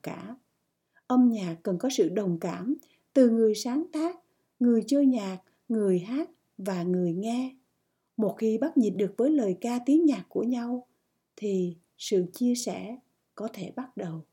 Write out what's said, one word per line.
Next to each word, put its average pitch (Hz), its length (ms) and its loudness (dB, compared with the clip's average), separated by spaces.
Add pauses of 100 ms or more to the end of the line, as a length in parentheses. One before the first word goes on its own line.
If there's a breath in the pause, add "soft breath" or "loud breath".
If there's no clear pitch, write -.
cả. 220 320 -12 (720)
Âm 247 220 6
nhạc 185 340 -2
cần 190 140 -2
có 254 140 -2
sự 175 180 2
đồng 180 320 -2
cảm 180 340 -4 (380 soft breath)
từ 254 160 8
người 226 260 4
sáng 254 360 -4
tác, 330 280 -4 (400)
người 233 280 4
chơi 285 180 4
nhạc, 202 360 0 (280)
người 202 300 2
hát 262 300 -4 (280)
và 185 260 -4
người 180 300 0
nghe. 240 420 -6 (600)
Một 214 200 0
khi 220 200 0
bắt 294 200 -2
nhịp 208 180 2
được 190 220 -2
với 262 140 2
lời 214 300 2
ca 240 240 -4
tiếng 320 200 6
nhạc 226 240 2
của - 140 -2
nhau, 240 440 -4 (480)
thì 185 420 -2 (200)
sự 180 360 0
chia 247 220 0
sẻ 214 420 -8 (380)
có 214 180 -8
thể - 220 -10
bắt 262 220 -12
đầu. 165 240 -8 (120)